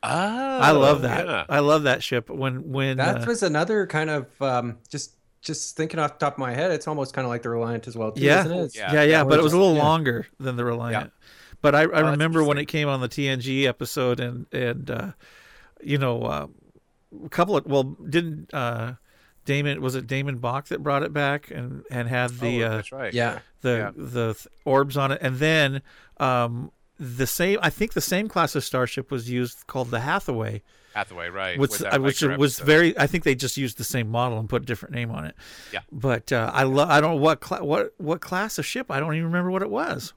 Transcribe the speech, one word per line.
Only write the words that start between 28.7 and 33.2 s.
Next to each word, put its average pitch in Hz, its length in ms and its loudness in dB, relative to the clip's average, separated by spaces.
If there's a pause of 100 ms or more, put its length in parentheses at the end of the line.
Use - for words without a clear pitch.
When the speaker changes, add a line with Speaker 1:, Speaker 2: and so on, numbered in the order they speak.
Speaker 2:
was 123 180 -6
used 123 380 -4
called 127 240 -4
the 120 100 -2
Hathaway. 117 600 -4 (320)
Speaker 1:
Hathaway, 87 360 -6
right, 95 280 -4
Speaker 2:
Which, 135 140 2
Speaker 1:
with - 80 -4
that 101 140 -2
Speaker 2:
uh, 139 60 2
which 135 220 0
Speaker 1:
Riker 135 160 0
Speaker 2:
was 139 220 2
Speaker 1:
episode. - 120 -2
Speaker 2:
very, 160 260 6
I 143 100 2
think 175 160 -2